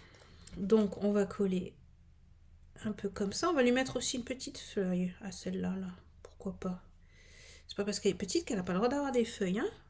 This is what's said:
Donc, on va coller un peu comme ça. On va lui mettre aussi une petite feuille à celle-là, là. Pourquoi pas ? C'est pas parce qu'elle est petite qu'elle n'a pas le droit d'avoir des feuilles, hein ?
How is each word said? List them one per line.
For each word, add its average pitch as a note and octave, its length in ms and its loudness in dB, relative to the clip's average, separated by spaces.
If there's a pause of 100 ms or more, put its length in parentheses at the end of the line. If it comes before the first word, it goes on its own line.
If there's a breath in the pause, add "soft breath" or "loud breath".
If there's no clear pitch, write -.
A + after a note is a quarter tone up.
(560 loud breath)
Donc, G3+ 480 2
on G#3 80 4
va G3+ 120 4
coller F#3+ 500 -2 (1080)
un G#3+ 80 -2
peu G3+ 160 -6
comme G3 240 -2
ça. F4 180 2
On - 20 4
va C#4 100 6
lui A#3+ 80 8
mettre C4 260 2
aussi B3 200 0
une A#3+ 80 -4
petite - 340 -8
feuille F3+ 600 0
à G3 100 -8
celle-là, F#3 480 -4
là. F#3+ 80 -6 (360)
Pourquoi - 360 -10
pas ? F3+ 240 -6 (840 soft breath)
C'est - 80 -14
pas G3+ 80 0
parce G3+ 160 -2
qu'elle G3 120 4
est F3+ 40 -4
petite E4+ 280 0
qu'elle B3 120 -2
n'a F3+ 80 0
pas F#3 80 -2
le F3 60 2
droit A#3 100 4
d'avoir C#4 240 0
des B3 120 6
feuilles, G3 360 0
hein ? F4+ 80 0 (220)